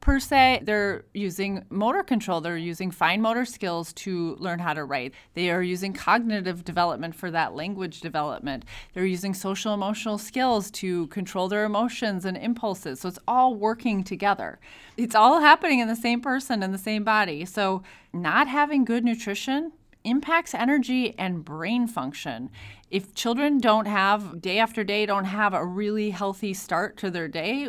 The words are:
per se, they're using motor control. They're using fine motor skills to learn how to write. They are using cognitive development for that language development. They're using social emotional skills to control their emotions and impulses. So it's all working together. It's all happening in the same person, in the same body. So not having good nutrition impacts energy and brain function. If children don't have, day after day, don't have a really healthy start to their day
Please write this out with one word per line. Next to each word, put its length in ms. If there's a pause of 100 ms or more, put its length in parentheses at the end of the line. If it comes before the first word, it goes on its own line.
per 180
se, 440
they're 500
using 560
motor 340
control. 380
They're 160
using 340
fine 300
motor 240
skills 480
to 440
learn 240
how 120
to 100
write. 300 (220)
They 160
are 120
using 300
cognitive 720
development 500
for 160
that 240
language 460
development. 640 (300)
They're 100
using 300
social 400
emotional 420
skills 560
to 360
control 400
their 160
emotions 600
and 140
impulses. 640
So 80
it's 100 (100)
all 260
working 480
together. 560 (380)
It's 180
all 260
happening 400
in 80
the 60
same 280
person, 400
in 100
the 60
same 260
body. 400
So 380 (280)
not 380
having 380
good 180
nutrition 680 (300)
impacts 520
energy 640
and 260
brain 420
function. 640 (420)
If 240
children 440
don't 260
have, 560
day 180
after 240
day, 220
don't 220
have 260
a 120
really 440
healthy 460
start 420
to 140
their 180
day 400